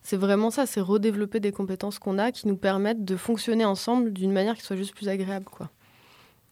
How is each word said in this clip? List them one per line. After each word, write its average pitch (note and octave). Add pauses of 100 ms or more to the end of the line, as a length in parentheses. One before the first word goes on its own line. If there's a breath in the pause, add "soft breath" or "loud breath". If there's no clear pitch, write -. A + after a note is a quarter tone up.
c'est -
vraiment G3+
ça, C4
c'est G#3
redévelopper G#3
des G3+
compétences G3
qu'on G3
a A3+
qui -
nous G3
permettent G3+
de F#3
fonctionner A3+
ensemble A3+
d'une F#3+
manière G3
qui -
soit G3
juste G3
plus G3+
agréable, F#3+
quoi. - (840 soft breath)